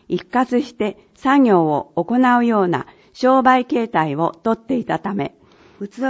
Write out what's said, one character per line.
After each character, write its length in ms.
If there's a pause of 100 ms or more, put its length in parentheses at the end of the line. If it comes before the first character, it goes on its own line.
一 140
括 400
し 120
て 240 (160)
作 280
業 240
を 300
行 200
う 280
よ 180
う 60
な 180 (260)
商 300
売 220
形 240
態 280
を 160 (100)
と 100
っ 60
て 180
い 80
た 140
た 160
め、 200 (460)
器 300